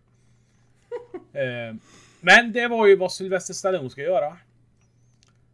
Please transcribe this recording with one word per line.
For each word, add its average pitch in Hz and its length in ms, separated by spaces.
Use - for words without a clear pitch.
<laughs> - 40
Eh, 123 420
men 214 300
det 240 160
var 226 200
ju 196 80
vad 180 160
Sylvester 185 420
Stallone 165 360
ska 139 120
göra. 160 360